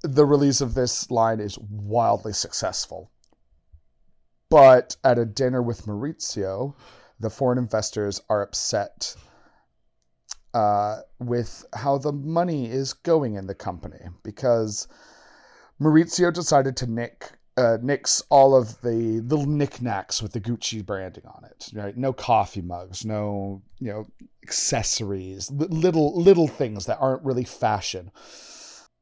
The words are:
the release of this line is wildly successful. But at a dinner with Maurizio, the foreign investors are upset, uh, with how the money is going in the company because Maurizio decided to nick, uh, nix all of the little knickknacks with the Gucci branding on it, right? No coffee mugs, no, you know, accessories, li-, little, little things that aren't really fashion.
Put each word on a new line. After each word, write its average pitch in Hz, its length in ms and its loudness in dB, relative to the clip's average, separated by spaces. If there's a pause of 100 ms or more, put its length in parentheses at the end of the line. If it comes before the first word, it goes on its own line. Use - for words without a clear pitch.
the 147 240 6
release 139 340 4
of 123 140 -2
this 123 360 -2
line 113 300 2
is 104 200 -8
wildly 107 760 -2
successful. - 760 -8 (1400)
But 131 540 10
at 123 140 4
a 117 80 0
dinner 127 360 -2
with 117 240 -6
Maurizio, 107 880 -6 (440)
the 110 100 -4
foreign 123 280 0
investors 107 720 -4
are 104 120 2
upset, - 720 -6 (1400)
uh, 104 440 0 (220)
with 120 540 -6
how 139 240 -2
the 143 140 -4
money 151 580 -2
is 131 240 -4
going 147 420 0
in 95 120 -10
the 98 80 -6
company 82 440 -12 (240)
because 110 640 -2 (920)
Maurizio 165 540 4
decided 139 440 2
to 123 100 -6
nick, 117 440 -8 (260)
uh, 117 240 4
nix - 480 -2
all 135 260 8
of 113 260 2
the 113 400 -2
little 143 240 -2
knickknacks 123 760 -4
with 104 120 -8
the 110 80 -6
Gucci 110 440 -6
branding 95 400 -8
on - 200 -20
it, - 280 -20
right? 101 220 -10
No 131 160 -2
coffee 107 500 0
mugs, 90 440 -12
no, 101 560 -6 (180)
you 120 120 -8
know, 107 160 -10 (360)
accessories, 98 1080 -6
li-, 143 180 -4
little, 160 500 0
little 170 280 6
things 107 380 -6
that 110 140 -4
aren't 131 240 -2
really 127 220 -2
fashion. 98 640 -4 (920)